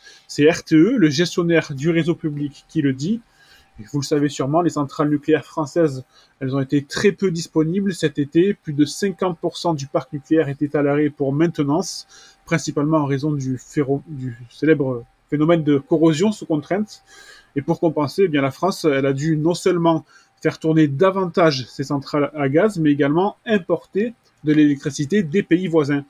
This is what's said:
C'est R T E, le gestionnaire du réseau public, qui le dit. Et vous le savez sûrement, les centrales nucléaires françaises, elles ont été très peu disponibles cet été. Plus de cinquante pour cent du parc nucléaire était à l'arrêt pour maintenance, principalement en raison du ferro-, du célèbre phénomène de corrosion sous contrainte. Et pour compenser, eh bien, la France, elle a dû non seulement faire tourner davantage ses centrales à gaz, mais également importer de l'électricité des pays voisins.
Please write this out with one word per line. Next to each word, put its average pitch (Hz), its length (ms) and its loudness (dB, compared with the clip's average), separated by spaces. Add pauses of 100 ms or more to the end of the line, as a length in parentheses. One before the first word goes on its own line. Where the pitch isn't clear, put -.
(280)
C'est 147 220 4
R 170 140 0
T - 120 0
E, 202 220 6
le 160 140 4
gestionnaire 170 640 0
du 147 160 -2
réseau 165 240 0
public, 147 520 -8
qui 160 140 -2
le 139 120 0
dit. 175 280 -4 (560)
Et 110 140 -18
vous 143 80 -2
le 139 60 -4
savez 147 240 0
sûrement, 139 320 0
les 170 80 0
centrales 147 400 -2
nucléaires 147 340 0
françaises, 147 600 -2 (340)
elles 135 160 -4
ont 139 60 -2
été 139 240 -2
très - 260 0
peu 190 180 -2
disponibles 170 640 -2
cet 160 240 -4
été. 165 360 2
Plus - 180 -10
de 143 140 2
cinquante 180 520 -4
pour 165 200 -6
cent 170 160 -2
du 139 140 -6
parc - 260 -4
nucléaire 151 340 0
était 143 300 -4
à 147 40 2
l'arrêt 143 280 2
pour 135 240 -2
maintenance, 156 720 -2 (380)
principalement 156 540 -2
en 147 60 0
raison 139 280 -2
du 131 240 -4
ferro-, 139 500 -4
du 127 300 -10 (120)
célèbre 139 540 0 (260)
phénomène 156 320 2
de 147 160 2
corrosion 165 540 2
sous 208 140 -12
contrainte. 165 580 -4 (540)
Et 143 40 -2
pour 160 200 -2
compenser, 156 420 0
eh 190 60 4
bien, 143 120 0
la 135 100 0
France, 180 340 -4
elle 139 200 2
a 139 60 2
dû 151 240 0
non 151 180 0
seulement 165 520 0 (360)
faire 147 160 -4
tourner 160 300 2
davantage 170 800 0
ses - 160 -10
centrales 143 500 -4
à 143 140 -2
gaz, 175 320 2
mais 151 120 4
également 147 440 2 (100)
importer 208 680 -2 (320)
de 151 80 2
l'électricité 147 680 2
des 147 220 0
pays 180 240 0
voisins. 143 420 0